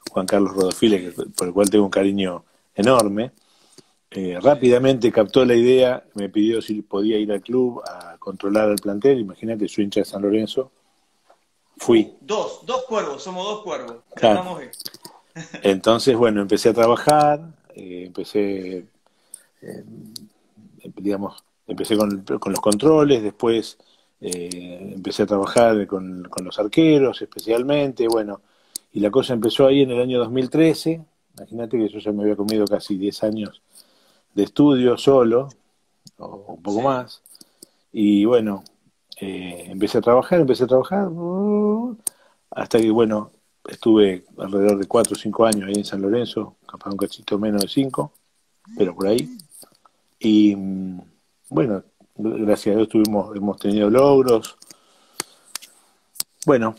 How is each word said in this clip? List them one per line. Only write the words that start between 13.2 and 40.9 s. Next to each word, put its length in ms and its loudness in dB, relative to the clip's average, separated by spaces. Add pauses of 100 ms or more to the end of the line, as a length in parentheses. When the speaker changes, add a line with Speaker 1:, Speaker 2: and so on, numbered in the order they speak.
Speaker 2:
somos 240 -8
dos 160 -8
cuervos. 360 -10 (180)
Speaker 1:
Claro. 240 4
Speaker 2:
Estamos 180 -10
bien. 120 -18 (640)
<laughs> 280 -16
Speaker 1:
Entonces, 540 2
bueno, 260 2
empecé 280 2
a 40 0
trabajar, 640 2 (340)
eh, 320 -14
empecé, 720 -4
eh, 80 -14 (760)
em, 520 -18 (800)
digamos, 480 -6 (240)
empecé 280 -4
con, 280 -2
con 280 -6
los 80 -6
controles, 640 4
después, 560 -2 (420)
eh, 720 -12
empecé 300 -6
a 40 4
trabajar 600 2
con, 380 -8
con 200 -14
los 140 -8
arqueros 640 2
especialmente, 880 -2
bueno, 320 -4 (520)
y 60 -8
la 140 0
cosa 220 0
empezó 340 2
ahí 140 4
en 100 0
el 80 0
año 180 -2
dos 140 -4
mil 180 -2
trece. 500 0 (380)
Imagínate 400 -8
que 100 0
yo 120 -10
ya 100 -6
me 140 -4
había 100 2
comido 320 0
casi 320 -4
diez 240 -4
años 400 -6 (720)
de 100 0
estudio 540 4
solo, 500 4 (680)
o 360 -18
un 80 -20
poco 180 -4
Speaker 2:
Sí. 40 -2
Speaker 1:
más, 380 -4 (720)
y 320 4
bueno, 380 2 (580)
eh, 480 -12
empecé 300 -2
a 20 2
trabajar, 400 4
empecé 240 2
a 40 2
trabajar, 400 0